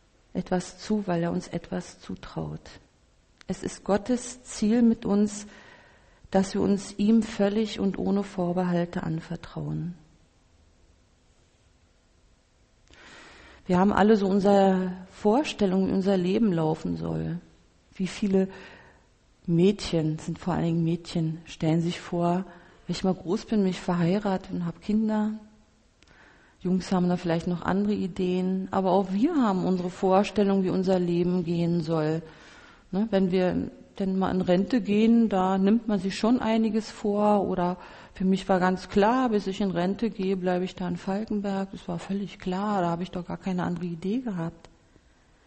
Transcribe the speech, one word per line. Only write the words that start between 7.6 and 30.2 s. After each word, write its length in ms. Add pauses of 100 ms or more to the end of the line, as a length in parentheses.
und 180
ohne 240
Vorbehalte 800
anvertrauen. 920 (3750)
Wir 120
haben 140
alle 240
so 120
unsere 640 (180)
Vorstellung, 800
wie 40
unser 240
Leben 360
laufen 440
soll. 440 (540)
Wie 120
viele 420 (1000)
Mädchen, 720
sind 200
vor 160
allen 100
Dingen 200
Mädchen, 640
stellen 340
sich 200
vor, 440 (420)
wenn 80
ich 80
mal 120
groß 320
bin, 160
bin 80
ich 100
verheiratet 720
und 140
hab 140
Kinder. 520 (1300)
Jungs 320
haben 160
da 80
vielleicht 300
noch 160
andere 320
Ideen, 760
aber 200
auch 220
wir 240
haben 280
unsere 260
Vorstellung, 720